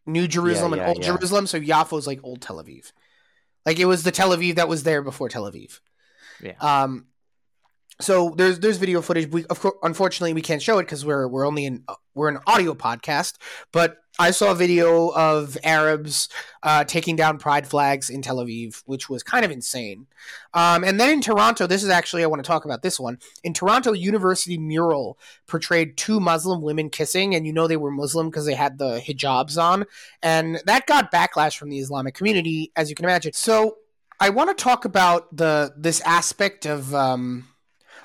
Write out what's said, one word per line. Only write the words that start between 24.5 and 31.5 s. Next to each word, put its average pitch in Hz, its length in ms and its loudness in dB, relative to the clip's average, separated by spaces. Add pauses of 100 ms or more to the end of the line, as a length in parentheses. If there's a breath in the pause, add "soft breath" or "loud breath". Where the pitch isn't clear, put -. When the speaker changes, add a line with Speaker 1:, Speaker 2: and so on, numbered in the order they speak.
Speaker 1:
mural 156 640 -2 (280 loud breath)
portrayed 165 520 -2
two 220 220 0
Muslim 170 420 0
women 151 260 -4
kissing, 185 460 -2
and 160 120 -2
you 156 60 -6
know 160 140 2
they 160 100 0
were 147 140 -4
Muslim 147 400 -4
'cause 156 160 -6
they 143 80 0
had 135 240 -2
the 120 280 -4
hijabs 143 560 -2
on. 185 220 2 (380 loud breath)
And 165 420 0
that 240 220 2
got 285 260 4
backlash 165 460 0